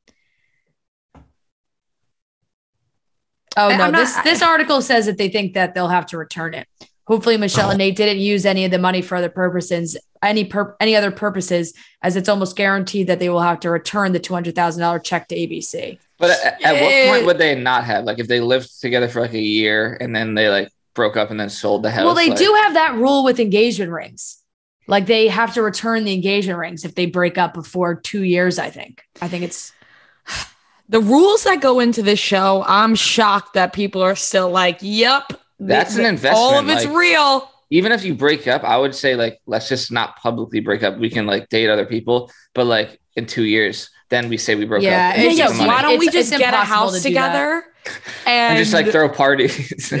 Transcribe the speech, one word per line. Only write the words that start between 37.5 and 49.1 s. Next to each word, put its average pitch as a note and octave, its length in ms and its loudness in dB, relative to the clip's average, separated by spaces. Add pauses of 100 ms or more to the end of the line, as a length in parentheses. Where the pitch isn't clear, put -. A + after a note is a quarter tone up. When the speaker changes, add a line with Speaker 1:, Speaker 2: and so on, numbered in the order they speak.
Speaker 3:
even F#3 220 2
if G#3 120 0
you F3 120 -4
break D3 320 0
up, B2 160 0
I A2+ 140 2
would C3+ 180 0
say, C3 200 0
like, A#2 300 -2
let's A2 240 -4
just A#2+ 220 -4
not A#2 260 -4
publicly A2+ 420 -4
break G2+ 220 -2
up. F#2+ 160 -2
We A2+ 140 -4
can, A2 160 -4
like, G2+ 220 -4
date A2 200 0
other G#2 160 0
people, A#2+ 460 -4 (240)
but, B2+ 100 0
like, A2 340 -2 (160)
in A2+ 120 -6
two A#2 160 -4
years, G#2+ 480 -2 (180)
then A#2+ 180 -2
we A#2 100 -4
say A2 180 -2
we G#2 100 -2
broke G#2+ 160 0
Speaker 1:
Yeah, F3+ 280 2
Speaker 3:
up - 100 -2
and - 80 4
Speaker 1:
it's E4 100 2
Speaker 3:
get D#4 80 4
Speaker 2:
Yeah, A3 60 2
Speaker 3:
the F#3+ 80 -2
money. G#3+ 100 0
Speaker 2:
why B3 140 2
don't D4+ 160 2
we E4 80 2
Speaker 1:
it's, D4+ 80 0
Speaker 2:
just D#4+ 160 0
Speaker 1:
it's C#4+ 80 0
Speaker 2:
get B3 160 2
a - 60 2
Speaker 1:
impossible G#3 140 -2 (140)
Speaker 2:
house F#3 140 -4
Speaker 1:
to F3+ 60 0
do F3 40 0
that. E3+ 140 0
Speaker 2:
together E3+ 360 -2 (340)
Speaker 3:
<laughs> - 280 -12
And A#3 320 2
just, G#3+ 160 0
like, E3 140 2
Speaker 2:
and A3 40 0
Speaker 3:
throw D#3 180 4
parties? C#3 920 0